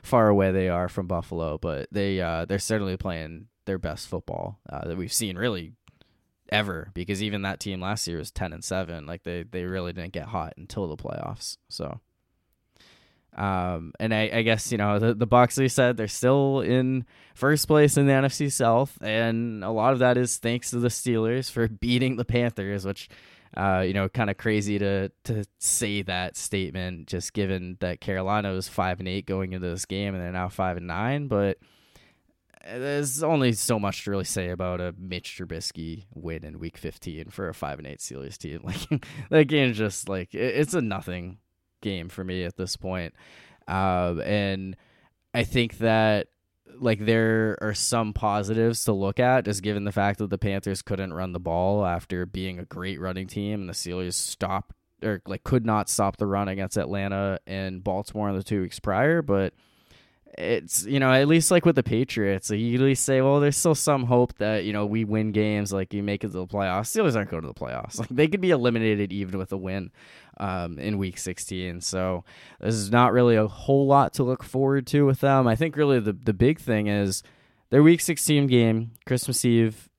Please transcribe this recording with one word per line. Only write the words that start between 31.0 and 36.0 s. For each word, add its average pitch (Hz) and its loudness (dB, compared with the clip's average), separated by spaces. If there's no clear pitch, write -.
but 101 0
there's 139 -4
only 143 4
so 110 0
much 101 -4
to 101 -4
really 95 0
say 90 -2
about 90 -2
a 90 -4
Mitch 90 -10
Trubisky 82 -10